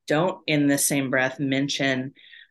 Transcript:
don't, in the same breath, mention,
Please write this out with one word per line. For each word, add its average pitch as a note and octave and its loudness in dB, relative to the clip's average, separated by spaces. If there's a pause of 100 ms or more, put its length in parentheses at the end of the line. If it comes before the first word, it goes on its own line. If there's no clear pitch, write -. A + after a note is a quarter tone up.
don't, E3+ 0
in D3 2
the C#3+ 4
same C#3 0
breath, C3 0
mention, C3+ -2 (380)